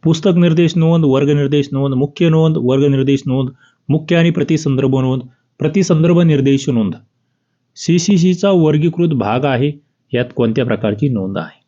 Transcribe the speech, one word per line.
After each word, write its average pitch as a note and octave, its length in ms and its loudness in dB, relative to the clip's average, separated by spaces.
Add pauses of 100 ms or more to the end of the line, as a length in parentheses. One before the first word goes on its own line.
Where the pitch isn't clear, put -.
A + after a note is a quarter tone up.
पुस्तक E3 340 0
निर्देश E3+ 380 2
नोंद, E3 300 2
वर्ग C#3 240 2
निर्देश C#3+ 420 0
नोंद, C3+ 220 -4
मुख्य D3 360 -2
नोंद, D#3+ 280 2
वर्ग C3 280 0
निर्देश C3+ 400 0
नोंद, C3 240 -2 (400)
मुख्य D#3 260 0
आणि E3 140 2
प्रतिसंदर्भ C#3 680 -2
नोंद, C3 260 -2 (380)
प्रतिसंदर्भ E3+ 600 2
निर्देश C#3 500 2
नोंद. A2 240 -2 (800)
सीसीसीचा F3+ 760 0
वर्गीकृत E3 580 0
भाग B2 360 -2
आहे, C#3 260 0 (420)
यात A#2+ 120 -2 (100)
कोणत्या A#2+ 300 0
प्रकारची A2 440 -2
नोंद G2 280 -6
आहे? - 300 -12